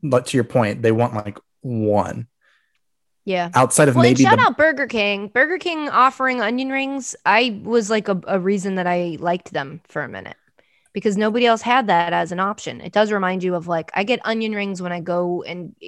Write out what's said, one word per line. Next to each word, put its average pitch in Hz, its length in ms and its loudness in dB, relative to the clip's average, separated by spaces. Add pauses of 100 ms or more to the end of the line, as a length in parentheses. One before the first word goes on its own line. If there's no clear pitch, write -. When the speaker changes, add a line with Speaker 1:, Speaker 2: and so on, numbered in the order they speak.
Speaker 1:
like, 123 220 2
to - 120 -2
your 117 60 4
point, 117 400 0
they 113 80 4
want, 120 240 0
like, 104 240 -10 (220)
one. 110 640 -2 (1000)
Speaker 2:
Yeah. 180 300 -2
Speaker 1:
Outside 143 320 4
of 123 80 4
Speaker 2:
Well, 123 100 6
and 123 60 8
Speaker 1:
maybe 135 120 4
Speaker 2:
shout 415 140 6
Speaker 1:
the 494 60 6
Speaker 2:
out 370 140 2
Burger 285 300 2
King. 202 400 -2
Burger 302 300 0
King 311 320 -4
offering 254 520 2
onion 247 280 -2
rings, 269 460 -4 (100)
I 214 380 2
was, 214 260 0
like, 214 200 0
a, 190 180 0
a 190 120 0
reason 190 360 -2
that 180 120 -2
I 175 320 -2
liked 175 340 -4
them 151 340 -8
for 147 160 -8
a 120 60 -10
minute. 95 280 -14 (560)
Because 202 240 -2
nobody 220 300 2
else 226 140 2
had 240 260 0
that 170 260 2
as 170 180 0
an 175 80 -6
option. 190 420 -6
It 175 100 -14
does 214 200 2
remind 190 320 -2
you 180 120 0
of, 165 120 -6
like, 165 280 -4
I 196 80 -2
get 233 220 -2
onion 220 280 -4
rings 196 280 -6
when 180 100 -6
I 175 80 -6
go 175 420 -2
and 175 320 -12 (140)